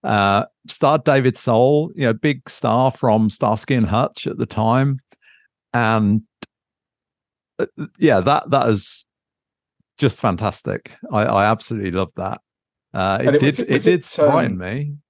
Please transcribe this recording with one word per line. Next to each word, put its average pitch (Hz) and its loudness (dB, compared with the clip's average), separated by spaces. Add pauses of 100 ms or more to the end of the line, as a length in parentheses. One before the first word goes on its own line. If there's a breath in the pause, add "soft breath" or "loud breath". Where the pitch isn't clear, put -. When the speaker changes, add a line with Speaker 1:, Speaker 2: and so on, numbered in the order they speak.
Speaker 1:
Uh, 101 0 (220)
starred 151 0
David 131 2
Soul, 135 2
you 143 -4
know, 113 2
big 135 -4
star 127 0
from 110 2
Starsky 110 -2
and 113 2
Hutch 113 -2
at - -8
the 120 -2
time. 131 0 (760 soft breath)
And, 110 2 (1400)
uh, - -2 (320)
yeah, 131 4
that, 139 0
that 127 2
is - -6 (920)
just - 0
fantastic. - -4 (200)
I, 107 2
I 104 2
absolutely 107 -2
love 92 -4
that. - -8 (540)
Uh, 95 0
it 127 0
Speaker 2:
And 143 2
it - 4
Speaker 1:
did, 135 4
Speaker 2:
was, 147 0
Speaker 1:
it - -6
Speaker 2:
was 123 0
Speaker 1:
did 175 4
Speaker 2:
it, - -6
um, 147 6
Speaker 1:
frighten 139 0
me. 131 -6 (160)